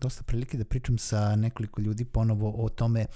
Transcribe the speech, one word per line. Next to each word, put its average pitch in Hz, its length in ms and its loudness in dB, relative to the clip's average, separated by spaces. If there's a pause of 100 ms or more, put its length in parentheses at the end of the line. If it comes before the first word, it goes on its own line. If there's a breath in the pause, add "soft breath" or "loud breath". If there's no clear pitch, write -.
dosta - 220 -4
prilike 123 340 -2
da 107 80 -2
pričam 123 320 0
sa 104 380 2
nekoliko 107 460 0
ljudi 107 240 0
ponovo 113 600 0
o 110 40 0
tome 113 360 2 (100)